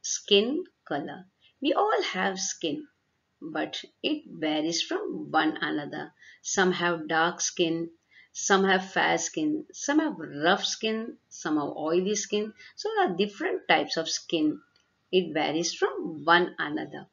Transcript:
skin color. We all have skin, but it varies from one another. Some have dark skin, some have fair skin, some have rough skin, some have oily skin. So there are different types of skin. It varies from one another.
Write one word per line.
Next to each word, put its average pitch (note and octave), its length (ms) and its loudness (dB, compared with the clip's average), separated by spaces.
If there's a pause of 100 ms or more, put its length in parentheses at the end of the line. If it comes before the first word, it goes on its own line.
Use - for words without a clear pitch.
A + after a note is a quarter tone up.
skin A#3+ 600 2 (200)
color. E3 420 -6 (360)
We C#4+ 120 2
all G#4 280 2
have F#3+ 380 -2
skin, - 480 -4 (520)
but D#3 400 -6 (220)
it D4+ 240 -2
varies D#3 560 -2
from - 480 -4
one D#3 300 2
another. D3+ 520 -4 (300)
Some F#3 300 2
have F3 340 0
dark E3 340 2
skin, E3 500 0 (420)
some G3 320 4
have F#3+ 260 2
fair E3 280 2
skin, D3+ 540 -2
some D4+ 280 2
have C#4 180 -2
rough D3+ 460 0
skin, A3 540 -4 (100)
some D#3 280 -2
have D3 200 -2
oily F3+ 400 0
skin. G#3 360 -2 (220)
So - 220 -6
there F4 160 2
are E3 40 -4
different D#4 520 -2
types - 280 2
of E3 120 -2
skin. D#3 500 0 (540)
It F3 200 2
varies D3+ 400 0
from E3+ 520 -4
one E3+ 340 4
another. D3+ 540 -6